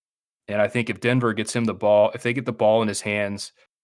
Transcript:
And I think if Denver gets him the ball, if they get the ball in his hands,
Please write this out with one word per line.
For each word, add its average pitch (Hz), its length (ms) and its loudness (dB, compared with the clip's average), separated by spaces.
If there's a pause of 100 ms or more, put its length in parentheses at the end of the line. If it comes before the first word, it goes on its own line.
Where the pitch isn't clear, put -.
(480)
And 104 120 -2
I 104 60 4
think 117 240 -4
if 101 80 -6
Denver 120 340 0
gets 107 220 -6
him 120 100 -2
the 110 100 -2
ball, 104 380 4
if - 120 -12
they 120 80 0
get 127 120 -4
the 120 80 -4
ball 110 300 2
in 107 60 0
his 98 120 -4
hands, 101 520 -6 (320)